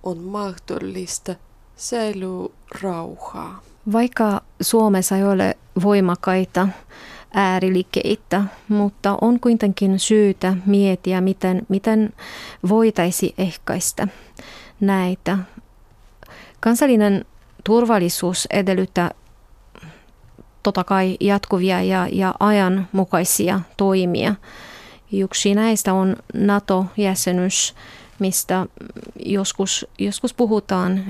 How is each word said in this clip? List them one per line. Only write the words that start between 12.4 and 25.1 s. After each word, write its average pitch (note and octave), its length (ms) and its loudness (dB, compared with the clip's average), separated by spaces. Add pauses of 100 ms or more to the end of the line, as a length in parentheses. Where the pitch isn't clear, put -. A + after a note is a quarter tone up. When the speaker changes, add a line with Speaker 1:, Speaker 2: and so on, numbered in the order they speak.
Speaker 2:
voitaisiin G3+ 680 2
ehkäistä - 720 -4 (720)
näitä. F#3+ 580 0 (1200)
Kansallinen A3+ 640 4 (400)
turvallisuus G3 840 0
edellyttää F#3 600 0 (1500)
totta F#3 220 -2
kai F#3+ 360 0
jatkuvia F#3+ 640 0
ja, F#3 300 0
ja F#3+ 280 0
ajanmukaisia F#3+ 1200 2 (160)
toimia. F#3+ 580 0 (800)